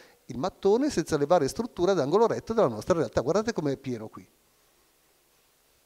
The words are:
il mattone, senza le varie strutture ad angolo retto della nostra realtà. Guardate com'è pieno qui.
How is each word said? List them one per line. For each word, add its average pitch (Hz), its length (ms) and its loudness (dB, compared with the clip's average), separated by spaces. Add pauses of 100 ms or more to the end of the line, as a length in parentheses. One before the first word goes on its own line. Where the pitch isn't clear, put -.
(240)
il 120 140 -12
mattone, 202 500 0
senza 165 300 -2
le 139 80 0
varie 151 220 4
strutture 190 420 -2
ad 185 100 2
angolo 175 260 4
retto 147 280 -4
della 196 140 4
nostra 120 280 -2
realtà. - 240 -2
Guardate 190 320 -2
com'è 143 240 -4
pieno 113 320 -10
qui. 95 180 -20 (1600)